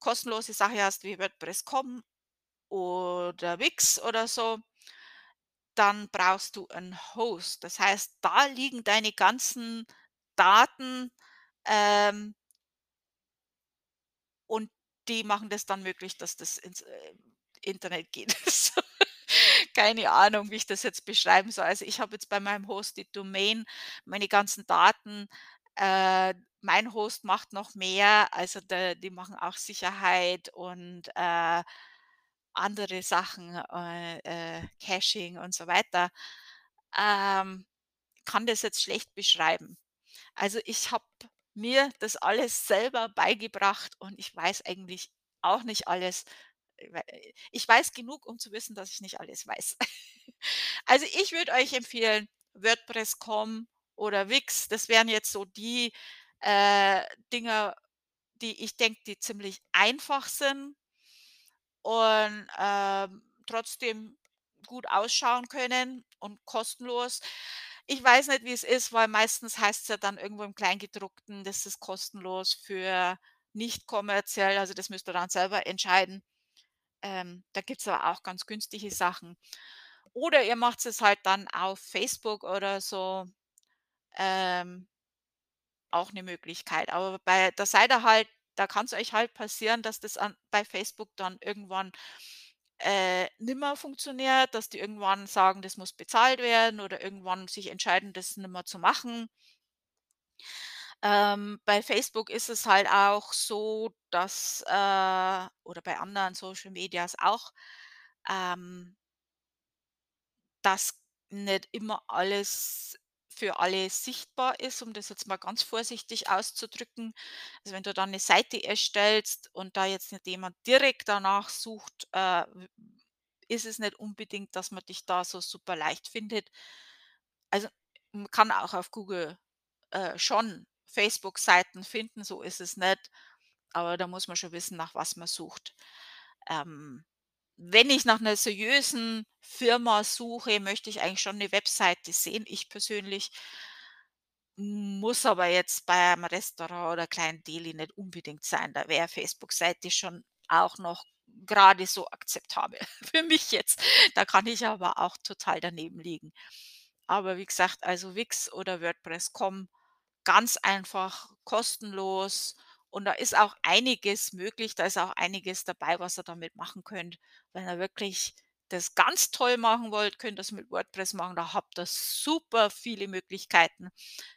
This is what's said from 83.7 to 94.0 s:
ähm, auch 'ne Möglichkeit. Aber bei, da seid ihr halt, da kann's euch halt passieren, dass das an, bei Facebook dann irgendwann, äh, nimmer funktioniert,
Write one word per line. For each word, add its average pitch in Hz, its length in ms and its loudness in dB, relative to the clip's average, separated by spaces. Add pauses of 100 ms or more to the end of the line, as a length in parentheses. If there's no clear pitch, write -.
ähm, 185 720 -2 (1000)
auch 180 220 0
'ne 190 100 -10
Möglichkeit. 170 680 -6
Aber 185 320 -2
bei, 185 280 6
da 202 140 -2
seid 226 260 6
ihr 233 100 4
halt, 220 260 6 (280)
da 196 100 0
kann's - 260 -4
euch 226 200 -6
halt 226 220 0
passieren, 226 480 -2
dass 220 180 -6
das - 160 -12
an, 208 200 -4 (140)
bei 208 140 2
Facebook - 520 -10
dann 185 240 -8
irgendwann, 190 520 -6 (880)
äh, 185 480 2 (100)
nimmer 269 380 -4
funktioniert, 262 800 0